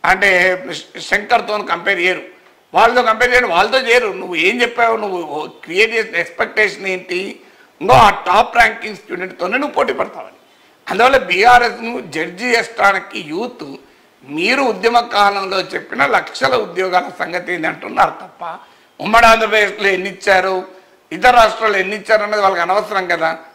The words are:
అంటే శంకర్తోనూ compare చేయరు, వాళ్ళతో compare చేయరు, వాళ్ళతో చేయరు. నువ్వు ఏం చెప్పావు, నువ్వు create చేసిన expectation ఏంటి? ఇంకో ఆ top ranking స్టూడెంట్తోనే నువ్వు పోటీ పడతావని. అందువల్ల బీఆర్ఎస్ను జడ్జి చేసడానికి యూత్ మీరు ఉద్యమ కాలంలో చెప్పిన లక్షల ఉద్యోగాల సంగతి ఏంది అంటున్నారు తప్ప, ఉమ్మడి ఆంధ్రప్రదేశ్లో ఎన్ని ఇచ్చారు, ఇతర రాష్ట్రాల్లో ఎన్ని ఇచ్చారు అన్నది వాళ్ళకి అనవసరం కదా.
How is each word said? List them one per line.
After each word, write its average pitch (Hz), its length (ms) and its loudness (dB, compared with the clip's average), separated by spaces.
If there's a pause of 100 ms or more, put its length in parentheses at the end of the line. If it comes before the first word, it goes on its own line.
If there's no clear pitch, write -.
అంటే 185 600 2 (360)
శంకర్తోనూ 208 640 -2
compare 175 360 -2
చేయరు, 175 200 0 (540)
వాళ్ళతో 240 280 4
compare 226 300 2
చేయరు, 247 140 2
వాళ్ళతో 208 320 2
చేయరు. 233 300 2
నువ్వు 180 280 -8
ఏం 202 260 0
చెప్పావు, 233 340 0
నువ్వు 170 520 -6 (160)
create 208 300 0
చేసిన 208 220 -4
expectation 196 680 -2
ఏంటి? 185 540 -8 (400)
ఇంకో - 140 4
ఆ 226 160 8
top 196 460 0
ranking 220 400 0
స్టూడెంట్తోనే 180 640 -8
నువ్వు 285 160 -6
పోటీ - 180 0
పడతావని. - 440 -8 (540)
అందువల్ల 240 260 2
బీఆర్ఎస్ను 226 840 2
జడ్జి 175 440 -8
చేసడానికి 202 840 -2
యూత్ 160 480 -10 (480)
మీరు 185 380 -2
ఉద్యమ 226 380 2
కాలంలో 202 600 0
చెప్పిన - 460 -4
లక్షల 247 500 0
ఉద్యోగాల 180 480 -2 (140)
సంగతి 175 340 -6
ఏంది 160 140 -4
అంటున్నారు 180 440 0
తప్ప, 175 480 -14 (420)
ఉమ్మడి 220 260 4
ఆంధ్రప్రదేశ్లో 214 640 2
ఎన్ని 190 220 -2
ఇచ్చారు, 185 540 0 (480)
ఇతర 214 180 4
రాష్ట్రాల్లో 220 480 4
ఎన్ని 190 180 -2
ఇచ్చారు 208 260 0
అన్నది 208 200 -2
వాళ్ళకి 190 200 2
అనవసరం 190 460 -2
కదా. 160 280 -2 (180)